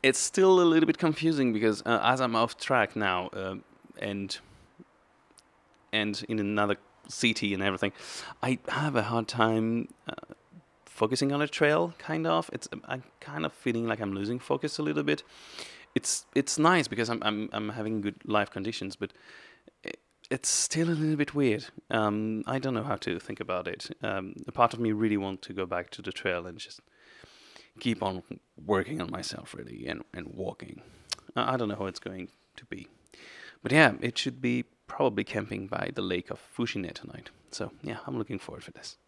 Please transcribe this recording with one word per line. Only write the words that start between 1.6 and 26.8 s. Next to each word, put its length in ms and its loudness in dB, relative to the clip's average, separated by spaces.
uh, 180 4
as 180 4
I'm 160 2
off 200 2
track 380 2
now, 340 0
uh, 280 -6
and, 380 -4
and 360 0
in 100 -2
another 380 2
city 460 0
and 80 -2
everything, 300 0
I 160 0
have 260 0
a 80 2
hard 240 0
time, 600 2
uh, 60 -8
focusing 480 0
on 100 0
a 60 0
trail, 500 4
kind 280 -2
of. 260 2
It's, 160 -8
I'm 180 -6
kind 240 -6
of 80 -2
feeling 340 0
like 140 0
I'm 120 -2
losing 260 -2
focus 400 -2
a 40 -4
little 200 0
bit. 200 0
It's, 400 0
it's 240 2
nice 280 6
because 220 0
I'm, 140 -2
I'm, 300 0
I'm 180 -4
having 300 -2
good 240 -4
life 260 2
conditions, 440 -6
but 180 -6
it, 160 -12
it's 180 -2
still 420 2
a 20 2
little 240 2
bit 180 0
weird. 320 2
Um, 560 2
I 120 0
don't 160 -2
know 80 0
how 140 -2
to 220 -4
think 220 -10
about 260 -2
it. 240 -8
Um, 320 -4
a 60 -12
part 220 4
of 60 -6
me 120 2
really 240 2
wants 300 -4
to 60 -14
go 140 -4
back 240 -4
to 120 -14
the 100 -8
trail 340 -2
and 120 -12
just 220 -14